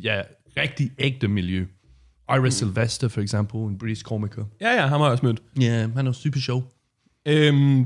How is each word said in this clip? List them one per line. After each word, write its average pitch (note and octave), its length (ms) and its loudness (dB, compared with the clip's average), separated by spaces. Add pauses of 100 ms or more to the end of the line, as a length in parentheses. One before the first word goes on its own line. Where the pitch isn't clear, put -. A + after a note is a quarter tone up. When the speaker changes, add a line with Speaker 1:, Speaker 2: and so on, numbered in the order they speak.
Speaker 1:
ja, G#2+ 180 0 (360)
rigtig C#3 420 -2
ægte C3 300 -2
miljø. F#2 380 -2 (640)
Ira C3 100 2
Speaker 2:
Mm. B2+ 100 2
Speaker 1:
Sylvester, A2+ 580 -2
for G#2+ 120 -6
eksempel, G#2 400 -2
en G2+ 180 -4
britisk A2 280 -6
komiker. G#2+ 380 -6 (160)
Speaker 2:
Ja, A3 140 -2
ja, F3+ 120 2
ham D3 140 2
har D3+ 60 4
jeg C3 60 4
også B2+ 140 0
mødt. A2+ 160 0 (180)
Speaker 1:
Ja, A#2 360 2
han C3+ 100 -2
er B2+ 60 -2
super C#3 280 -4
sjov. B2+ 320 -4 (540)
Speaker 2:
Øhm, C#3+ 600 6